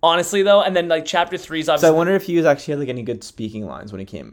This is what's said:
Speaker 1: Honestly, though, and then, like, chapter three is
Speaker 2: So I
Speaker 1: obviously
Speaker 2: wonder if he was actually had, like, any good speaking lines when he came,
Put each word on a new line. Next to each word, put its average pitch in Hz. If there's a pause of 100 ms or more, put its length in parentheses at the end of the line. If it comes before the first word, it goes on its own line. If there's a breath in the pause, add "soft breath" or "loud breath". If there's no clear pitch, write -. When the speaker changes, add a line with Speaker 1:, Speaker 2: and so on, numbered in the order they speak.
Speaker 1:
Honestly, 175
though, 202
and 190
then, 175
like, 160
chapter 175
three 160
is 151
Speaker 2:
So 160
I -
Speaker 1:
obviously 156
Speaker 2:
wonder 170
if 190
he 170
was 160
actually 147
had, 143
like, 135
any 123
good 113
speaking 107
lines 78
when 95
he 95
came, 67